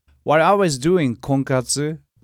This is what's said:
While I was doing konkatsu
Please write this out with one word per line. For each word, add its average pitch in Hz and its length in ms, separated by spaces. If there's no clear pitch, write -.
While 151 180
I 180 120
was 175 260
doing 151 360
konkatsu 139 840